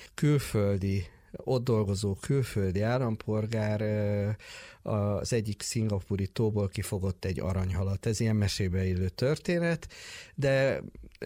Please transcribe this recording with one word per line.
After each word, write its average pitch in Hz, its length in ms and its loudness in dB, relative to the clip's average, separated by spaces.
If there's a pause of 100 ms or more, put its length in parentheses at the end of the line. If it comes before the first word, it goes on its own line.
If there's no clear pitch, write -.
(140)
külföldi, 101 920 2 (300)
ott 127 280 -2
dolgozó 104 500 2
külföldi 101 680 0
állampolgár, 110 1000 0
ö, 104 480 0 (600)
az 104 440 0
egyik 107 280 -2
szingapúri 101 640 -2
tóból 107 400 0
kifogott 95 580 -4
egy 95 140 -2
aranyhalat. 95 640 0
Ez 113 140 0
ilyen 110 160 2
mesébe 95 500 2
illő 92 240 2
történet, 165 800 0 (480)
de 135 460 2 (440)